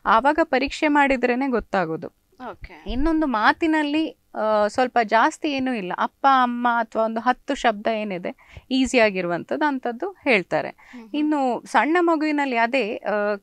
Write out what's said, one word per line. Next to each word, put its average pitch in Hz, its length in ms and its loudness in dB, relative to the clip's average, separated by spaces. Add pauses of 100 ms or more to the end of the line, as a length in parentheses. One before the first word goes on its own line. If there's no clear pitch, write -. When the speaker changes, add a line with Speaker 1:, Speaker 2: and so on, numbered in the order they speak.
Speaker 1:
ಆವಾಗ 269 380 4
ಪರೀಕ್ಷೆ 294 440 -2
ಮಾಡಿದ್ರೇನೆ 269 600 2
ಗೊತ್ತಾಗೋದು. 180 600 -4 (440)
Speaker 2:
ಓಕೆ. - 360 -20
Speaker 1:
ಇನ್ನೊಂದು 311 400 0
ಮಾತಿನಲ್ಲಿ, 294 920 0 (180)
ಆ, 214 320 2
ಸ್ವಲ್ಪ 254 360 0
ಜಾಸ್ತಿ 254 480 0
ಏನೂ 262 220 -2
ಇಲ್ಲ, 180 240 -6
ಅಪ್ಪ - 300 -2 (160)
ಅಮ್ಮ 240 240 0 (100)
ಅಥವಾ 226 260 -2
ಒಂದು 226 160 -2
ಹತ್ತು 247 360 -2
ಶಬ್ದ 226 320 -2
ಏನಿದೆ 208 480 -6 (360)
ಈಸಿ 254 280 2
ಆಗಿರುವಂಥದ್ದು 185 680 0
ಅಂಥದ್ದು 269 460 -4
ಹೇಳ್ತಾರೆ. 190 580 0
Speaker 2:
ಹ್ಮ್, - 320 -20
ಹ್ಮ್. 226 120 -20
Speaker 1:
ಇನ್ನು 285 520 0
ಸಣ್ಣ 277 340 2
ಮಗುವಿನಲ್ಲಿ 294 580 0
ಅದೇ, 233 380 0
ಆ, 208 480 -2